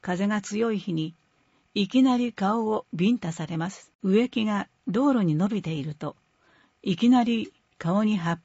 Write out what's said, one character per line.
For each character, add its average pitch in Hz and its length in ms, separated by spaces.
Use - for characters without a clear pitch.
風 185 260
が 208 120
強 220 320
い 208 60
日 170 160
に 160 220
い 202 140
き 254 160
な 254 120
り 240 160
顔 214 360
を 214 260
ビ 185 180
ン 247 60
タ 165 140
さ 160 160
れ 165 100
ま 170 140
す。 - 200
植 214 260
木 226 160
が 208 220
道 262 260
路 220 120
に 160 100
伸 185 120
び 208 140
て 160 120
い 143 100
る 147 120
と、 - 200
い 185 120
き 233 140
な 247 140
り 226 280
顔 190 240
に 214 140
葉 170 160
っ 170 120